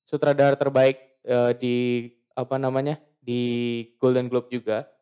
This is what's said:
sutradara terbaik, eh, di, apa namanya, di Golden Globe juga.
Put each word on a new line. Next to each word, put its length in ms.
sutradara 520
terbaik, 400
eh, 320
di, 220
apa 240
namanya, 400
di 240
Golden 300
Globe 240
juga. 380